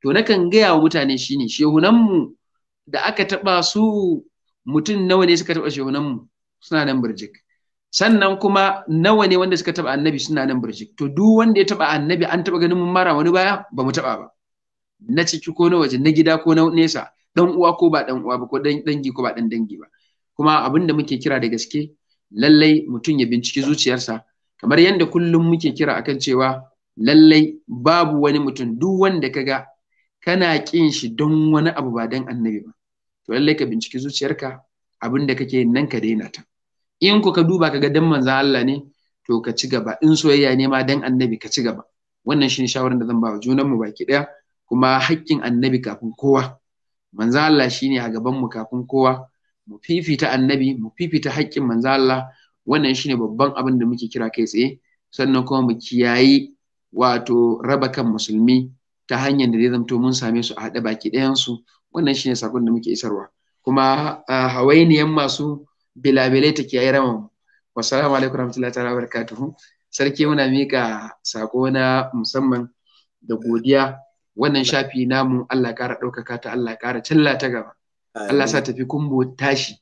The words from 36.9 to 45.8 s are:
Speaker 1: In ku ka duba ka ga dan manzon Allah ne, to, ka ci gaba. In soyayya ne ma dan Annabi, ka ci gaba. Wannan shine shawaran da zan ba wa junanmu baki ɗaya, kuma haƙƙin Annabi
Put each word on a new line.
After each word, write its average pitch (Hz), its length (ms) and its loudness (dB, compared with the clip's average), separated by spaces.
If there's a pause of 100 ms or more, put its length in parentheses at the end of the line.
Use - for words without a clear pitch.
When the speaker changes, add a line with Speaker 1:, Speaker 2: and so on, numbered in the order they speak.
Speaker 1:
In 202 200 4
ku 190 120 2
ka 170 80 2
duba 165 320 2
ka 139 60 -4
ga 143 100 0
dan 156 160 2
manzon 135 320 2
Allah 135 260 2
ne, 139 220 -2 (400)
to, 117 160 0
ka 120 100 -6
ci 123 160 -6
gaba. 117 360 -4
In 156 100 6
soyayya 143 420 4
ne 135 120 2
ma 131 160 0
dan 135 180 0
Annabi, 127 400 -2
ka - 80 -16
ci 131 140 -4
gaba. 113 180 -4 (440)
Wannan 139 240 0
shine 127 200 -2
shawaran 127 320 -2
da 113 60 -4
zan 117 120 -2
ba 113 140 0
wa 104 80 -8
junanmu 131 400 0
baki 107 240 -8
ɗaya, 143 220 0 (420)
kuma 131 320 2
haƙƙin 160 400 -2
Annabi 123 400 0